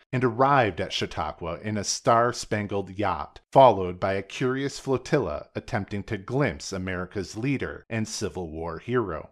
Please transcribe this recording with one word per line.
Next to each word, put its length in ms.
and 100
arrived 580
at 120
Chautauqua 680
in 160
a 60
star-spangled 1120
yacht, 440
followed 460
by 140
a 100
curious 560
flotilla 800
attempting 480
to 140
glimpse 540
America's 640
leader 540
and 160
Civil 420
War 300
hero. 540